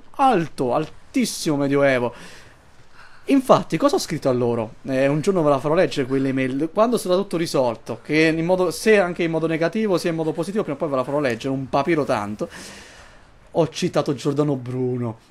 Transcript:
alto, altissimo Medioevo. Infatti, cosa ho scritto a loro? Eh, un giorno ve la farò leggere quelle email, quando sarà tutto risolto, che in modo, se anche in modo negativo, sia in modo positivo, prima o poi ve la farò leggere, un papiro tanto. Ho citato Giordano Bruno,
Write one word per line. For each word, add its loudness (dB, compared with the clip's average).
alto, 2
altissimo -2
Medioevo. 2
Infatti, 4
cosa 2
ho 0
scritto -2
a 4
loro? -2
Eh, 0
un 0
giorno 0
ve 4
la 4
farò 0
leggere 0
quelle 0
email, -2
quando 2
sarà 0
tutto -2
risolto, -2
che 2
in -2
modo, 2
se 4
anche 0
in 0
modo 0
negativo, 0
sia -2
in -2
modo -2
positivo, -4
prima -6
o -20
poi -2
ve -2
la 0
farò -2
leggere, -2
un -4
papiro 2
tanto. -4
Ho 2
citato -2
Giordano 0
Bruno, -4